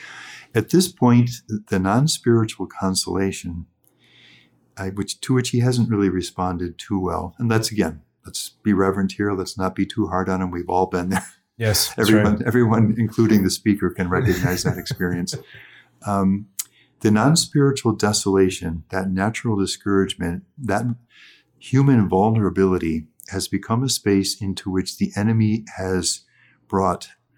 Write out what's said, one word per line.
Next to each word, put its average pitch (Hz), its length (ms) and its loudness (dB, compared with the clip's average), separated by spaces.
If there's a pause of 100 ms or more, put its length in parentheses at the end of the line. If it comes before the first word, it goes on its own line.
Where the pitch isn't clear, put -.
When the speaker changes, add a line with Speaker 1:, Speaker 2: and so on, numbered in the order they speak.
(540)
Speaker 1:
At 110 160 0
this 180 220 2
point, 120 380 4 (400)
the 98 100 0
non-spiritual 110 880 0
consolation, 92 1000 -4 (1120)
I, 95 120 -6
which, 95 320 -6
to - 120 -2
which 123 160 0
he 120 100 0
hasn't 120 300 2
really 101 200 2
responded 90 680 -4
too 101 220 -4
well. 87 380 -4
And 120 120 -2
that's, 117 220 0
again, 85 300 -4 (240)
let's - 240 -12 (140)
be 107 100 2
reverent 95 400 0
here. 104 200 -2
Let's 92 240 -6
not 92 180 -4
be 98 100 -2
too 101 220 -2
hard 92 220 -2
on 92 120 -2
him. 90 100 -4
We've 87 180 -8
all 90 180 2
been 90 220 -4
there. 92 160 -2 (320)
Speaker 2:
Yes, 110 360 0
that's 107 160 2
Speaker 1:
Everyone, 107 280 4
Speaker 2:
right. - 100 -6
Speaker 1:
everyone, 113 500 4
including 110 460 2
the 92 60 0
speaker, 98 400 0
can 87 200 -4
recognize 90 540 0
that - 140 -2
Speaker 2:
<laughs> 87 60 -10
Speaker 1:
experience. 90 520 -4 (720)
Um, 98 420 0 (540)
the 110 100 4
non-spiritual 139 800 2
desolation, 95 960 0
that 98 200 -4
natural 104 480 -2
discouragement, 95 840 -2 (140)
that 113 280 -2 (760)
human 131 500 4
vulnerability 92 960 2 (220)
has 95 180 -6
become 117 360 -2
a 135 60 -2
space 98 520 0
into 95 300 -6
which 92 260 -4
the 98 180 -2
enemy 110 480 2 (140)
has 92 440 -4 (460)
brought 95 420 -2 (280)